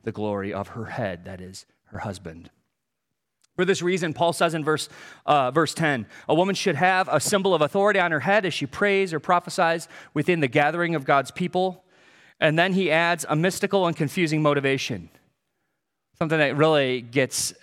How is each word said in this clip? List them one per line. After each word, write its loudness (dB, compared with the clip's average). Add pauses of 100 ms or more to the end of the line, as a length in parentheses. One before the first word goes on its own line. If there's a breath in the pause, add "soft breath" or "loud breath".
the -6
glory -6
of -8
her -12
head, -8
that -16
is, -18 (200)
her -14
husband. -12 (1040)
For 0
this 0
reason, -2
Paul 0
says 0
in -4
verse, -2 (360 loud breath)
uh, 2
verse 0
ten, -2 (220 loud breath)
"A 2
woman 2
should -2
have 2
a 2
symbol 2
of 4
authority 2
on 2
her 0
head 2
as -2
she -6
prays 0
or -4
prophesies 0 (240 loud breath)
within 0
the 2
gathering 2
of -4
God's 2
people." -4 (560 soft breath)
And 2
then 2
he 2
adds 2
a 2
mystical 0
and -2
confusing 0
motivation, 0 (1080)
something 0
that 2
really 4
gets -2